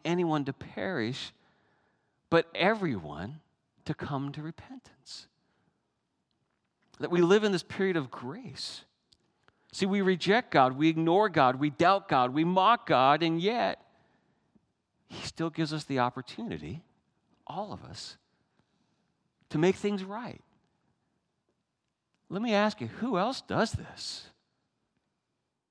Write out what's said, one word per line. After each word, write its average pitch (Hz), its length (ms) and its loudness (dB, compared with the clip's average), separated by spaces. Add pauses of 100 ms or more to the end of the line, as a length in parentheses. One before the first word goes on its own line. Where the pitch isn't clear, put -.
anyone 160 400 0
to 135 80 -4
perish, 135 800 -6 (1000)
but 165 240 4
everyone 135 880 -2 (460)
to 156 80 -4
come 139 400 -6
to 151 80 -12
repentance." - 880 -18 (1700)
That 143 120 -6
we 175 100 2
live 196 220 6
in 208 80 2
this 175 120 -2
period 190 340 -2
of 131 120 -4
grace. 165 720 -14 (880)
See, - 140 -4
we 196 160 2
reject 190 500 2
God, 131 260 6
we 151 100 4
ignore 165 400 4
God, 135 300 4
we 147 120 0
doubt 180 380 2
God, 127 260 2
we 156 100 2
mock 190 440 4
God, 143 360 6
and 165 180 0
yet 202 400 -2 (1300)
He - 180 -12
still 165 240 -4
gives 156 240 -4
us 151 100 -6
the 135 160 -2
opportunity, 123 840 -6 (640)
all 190 280 -10
of - 100 -14
us, - 340 -16 (1300)
to 156 80 -4
make 180 180 4
things 202 280 -4
right. 208 380 -14 (1900)
Let 196 120 -6
me 233 120 0
ask 208 280 2
you, 117 60 -4
who 214 300 -4
else 233 240 -2
does 180 320 -2
this? - 540 -12 (1400)